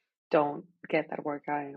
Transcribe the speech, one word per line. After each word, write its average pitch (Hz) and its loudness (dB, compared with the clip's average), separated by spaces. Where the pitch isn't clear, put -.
don't 147 2
get 156 2
that - -6
workout 147 -4
in, 139 -12